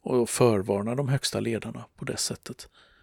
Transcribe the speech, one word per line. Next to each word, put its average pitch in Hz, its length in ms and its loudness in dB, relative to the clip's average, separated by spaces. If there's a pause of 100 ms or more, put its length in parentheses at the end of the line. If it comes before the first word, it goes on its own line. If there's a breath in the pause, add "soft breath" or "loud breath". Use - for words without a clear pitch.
Och 123 280 0
förvarna 107 640 2
de 139 140 -2
högsta 135 300 0
ledarna 113 460 -4 (100)
på 120 100 -10
det - 120 -4
sättet. - 520 -8 (340 soft breath)